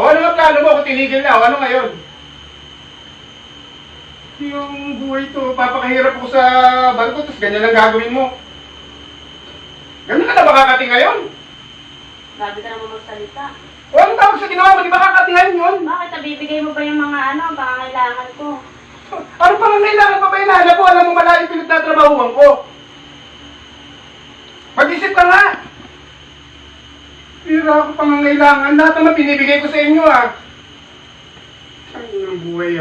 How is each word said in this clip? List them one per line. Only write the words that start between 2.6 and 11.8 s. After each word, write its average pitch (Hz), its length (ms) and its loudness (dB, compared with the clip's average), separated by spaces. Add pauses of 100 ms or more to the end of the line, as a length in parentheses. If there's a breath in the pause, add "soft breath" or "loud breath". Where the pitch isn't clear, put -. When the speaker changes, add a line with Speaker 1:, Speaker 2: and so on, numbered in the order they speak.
Speaker 1:
Yung 285 360 -10 (280)
buhay 269 320 -8
to, 262 220 -6
papakahirap 254 680 -2
ko 247 80 -12
sa 262 120 2 (520)
barko, 240 320 -4
tapos - 160 -14
ganyan 208 220 -4
lang 226 100 0
gagawin 220 400 0
mo. 262 120 -2 (1800)
Ganun - 200 -2
ka - 60 -4
na 359 140 4
ba 285 160 4
kakating 254 320 0
ngayon? - 220 0 (1200)